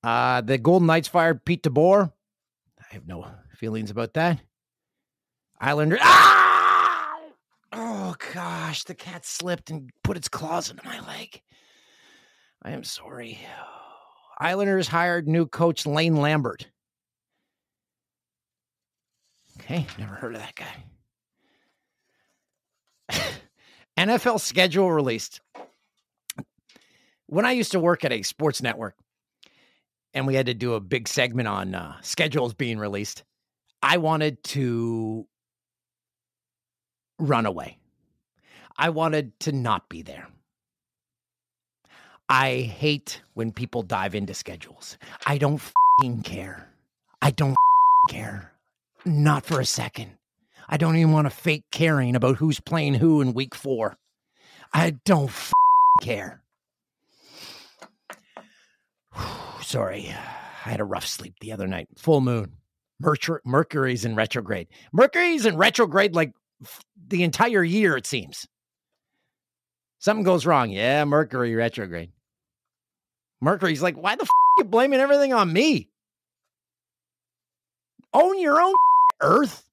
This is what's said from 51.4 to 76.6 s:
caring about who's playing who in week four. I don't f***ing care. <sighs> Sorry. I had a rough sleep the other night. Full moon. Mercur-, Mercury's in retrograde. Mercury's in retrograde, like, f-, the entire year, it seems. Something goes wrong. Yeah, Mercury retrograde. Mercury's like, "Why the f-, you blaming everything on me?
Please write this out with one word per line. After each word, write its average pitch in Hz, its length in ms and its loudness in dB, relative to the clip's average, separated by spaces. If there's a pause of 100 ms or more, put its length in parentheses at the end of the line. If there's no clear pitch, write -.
caring 143 420 2
about 127 220 2
who's 151 240 0
playing 147 340 -2
who 151 260 4
in 127 140 0
week 131 220 -6
four. 117 420 -4 (760)
I 165 180 2 (140)
don't 165 200 4
f***ing - 840 4
care. - 380 -8 (2750)
<sighs> - 80 -14 (420)
Sorry. 101 520 -6 (500)
I 113 60 -10
had 110 80 -6
a 104 60 -2
rough 95 220 -8
sleep 90 340 -12
the 107 100 -14
other 98 160 -8
night. 92 300 -8
Full 156 240 2
moon. 120 320 -2 (480)
Mercur-, 151 440 -2
Mercury's 127 600 0
in 113 100 -4
retrograde. 107 540 -4 (240)
Mercury's 285 540 2
in 180 100 2
retrograde, 196 580 2
like, 160 180 0 (300)
f-, - 220 -20 (240)
the 180 160 0
entire 208 400 2
year, 175 320 2
it 123 100 -6
seems. - 400 -8 (1500)
Something 214 240 0
goes 175 240 2
wrong. 135 240 4
Yeah, 123 340 0
Mercury 131 520 0
retrograde. 92 560 -4 (1300)
Mercury's 160 400 0
like, 170 140 -2
"Why 196 200 -2
the - 80 -4
f-, - 60 -4 (280)
you 508 60 4
blaming 254 360 2
everything 277 320 4
on 202 200 2
me? 214 360 2 (2250)